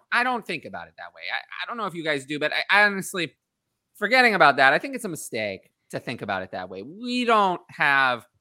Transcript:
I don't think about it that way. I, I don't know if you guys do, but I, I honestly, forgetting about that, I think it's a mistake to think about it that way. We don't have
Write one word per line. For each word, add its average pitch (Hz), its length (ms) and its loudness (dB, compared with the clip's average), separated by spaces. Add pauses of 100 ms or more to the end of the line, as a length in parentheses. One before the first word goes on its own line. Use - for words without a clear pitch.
(120)
I 240 120 2
don't 247 220 -4
think 165 200 -8
about 90 220 -14
it 80 100 -20
that 87 160 -18
way. 82 100 -20 (100)
I, 131 40 -4 (260)
I - 40 -10
don't 233 100 -10
know 220 80 -6
if 175 100 -8
you 170 80 -8
guys 143 220 -4
do, 147 140 -8
but 151 140 -4
I, 156 160 -4
I 202 140 6
honestly, 190 500 -2 (600)
forgetting 226 400 2
about 147 220 6
that, 135 160 8
I 160 60 2
think 277 160 -6
it's 247 100 -8
a 202 40 -6
mistake 110 640 -8 (180)
to 127 100 -10
think 117 220 -10
about 98 220 -4
it 92 80 -14
that 92 180 -10
way. 95 120 -12
We 240 440 -6
don't 208 440 2
have 139 560 2 (160)